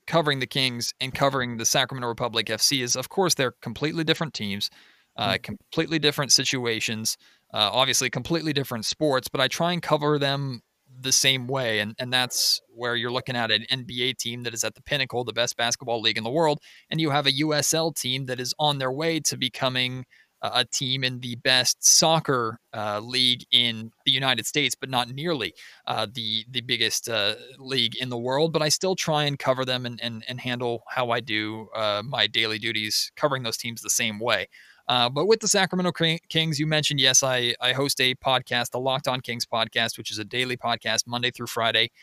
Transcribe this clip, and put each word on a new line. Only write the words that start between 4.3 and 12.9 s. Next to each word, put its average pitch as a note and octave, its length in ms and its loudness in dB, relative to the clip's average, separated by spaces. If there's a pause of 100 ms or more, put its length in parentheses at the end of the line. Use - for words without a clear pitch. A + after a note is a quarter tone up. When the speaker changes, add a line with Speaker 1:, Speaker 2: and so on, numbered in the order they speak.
Speaker 1:
teams, G#2 340 -4 (460)
uh, G#2 160 -2
Speaker 2:
Mm. G2 100 0
Speaker 1:
completely D#3+ 560 -4
different D3 340 0
situations, A#2 880 0 (340)
uh, G#2 220 2
obviously B2+ 380 2
completely D#3 420 -2
different B2+ 320 -4
sports, C#3 420 0
but C3+ 140 -2
I C3 60 4
try E3+ 260 0
and E3+ 80 -2
cover D3 380 2
them C#3 420 -2 (360)
the B2+ 140 -4
same C3 360 4
way. B2 320 0
And, G#2+ 200 -2
and B2+ 140 -4
that's - 560 2
where A#2+ 260 -2